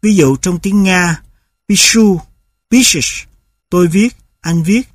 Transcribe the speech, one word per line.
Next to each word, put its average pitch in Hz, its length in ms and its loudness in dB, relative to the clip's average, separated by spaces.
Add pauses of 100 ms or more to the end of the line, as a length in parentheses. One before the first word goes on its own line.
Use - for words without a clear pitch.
Ví 214 120 2
dụ, 139 220 2
trong 180 220 -6
tiếng 202 240 -2
Nga, 180 400 0 (460)
pisu, 208 500 2 (520)
pishish, - 560 -2 (440)
tôi 180 160 0
viết, 196 300 0 (240)
anh 165 220 -4
viết. 202 200 0 (120)